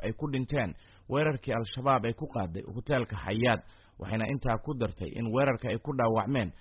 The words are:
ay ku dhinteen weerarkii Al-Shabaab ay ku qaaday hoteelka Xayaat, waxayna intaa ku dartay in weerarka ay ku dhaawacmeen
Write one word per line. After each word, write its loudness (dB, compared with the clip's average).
ay -2
ku -4
dhinteen 0
weerarkii 0
Al-Shabaab 2
ay 2
ku -8
qaaday -4
hoteelka 0
Xayaat, 2
waxayna -2
intaa 0
ku -4
dartay -4
in -2
weerarka 2
ay 0
ku -8
dhaawacmeen 2